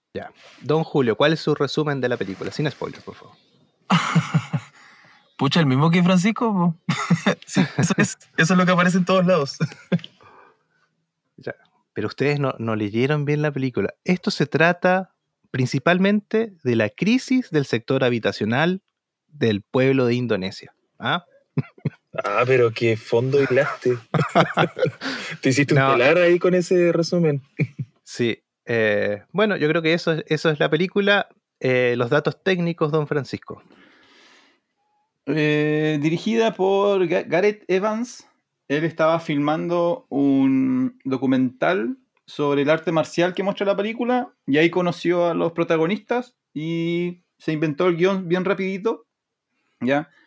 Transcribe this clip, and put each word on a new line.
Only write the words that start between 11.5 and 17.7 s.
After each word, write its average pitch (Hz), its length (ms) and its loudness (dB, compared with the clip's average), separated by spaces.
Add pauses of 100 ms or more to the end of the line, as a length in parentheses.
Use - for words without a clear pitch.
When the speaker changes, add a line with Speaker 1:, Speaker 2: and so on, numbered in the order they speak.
Speaker 1:
Pero - 140 -4
ustedes 143 320 -2
no, 135 200 -2
no 113 160 -4
leyeron 120 500 0
bien 147 160 0
la 151 100 -2
película. 135 420 -4 (100)
Esto 180 280 -2
se - 140 -2
trata 180 720 2 (360)
principalmente 190 1040 0 (100)
de 123 120 0
la 107 140 2
crisis 247 600 0
del 147 160 0
sector 131 380 -2